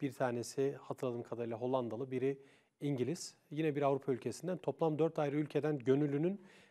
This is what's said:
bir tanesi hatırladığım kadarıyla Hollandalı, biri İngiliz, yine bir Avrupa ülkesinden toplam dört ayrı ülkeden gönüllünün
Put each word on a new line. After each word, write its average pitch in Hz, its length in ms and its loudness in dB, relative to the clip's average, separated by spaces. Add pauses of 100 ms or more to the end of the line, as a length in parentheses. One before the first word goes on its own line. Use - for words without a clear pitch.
bir 135 120 -2
tanesi 135 680 -2
hatırladığım 123 420 -4
kadarıyla 117 340 -4
Hollandalı, 123 540 -2
biri 131 280 0 (420)
İngiliz, 143 540 -2 (160)
yine 151 260 0
bir 147 60 0
Avrupa 139 300 2
ülkesinden 131 460 -4
toplam 156 400 0
dört 160 200 2
ayrı 143 180 0
ülkeden 151 420 0
gönüllünün 143 640 4 (300)